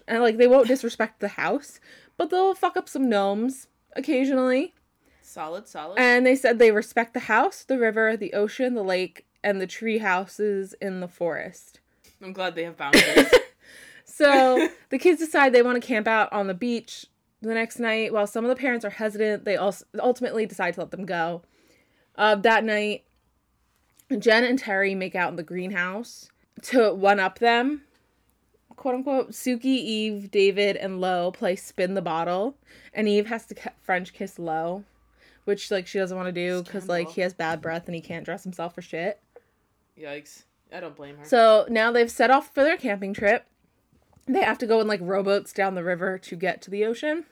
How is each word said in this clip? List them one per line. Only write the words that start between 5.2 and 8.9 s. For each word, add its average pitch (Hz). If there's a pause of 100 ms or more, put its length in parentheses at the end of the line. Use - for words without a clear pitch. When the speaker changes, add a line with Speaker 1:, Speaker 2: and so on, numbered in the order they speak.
Speaker 2:
Solid, 170
solid. 175
Speaker 1:
And 247
they 254
said 240
they 233
respect 220
the 247
house, 247
the 262
river, 220
the 208
ocean, 247
the 220
lake, 185 (180)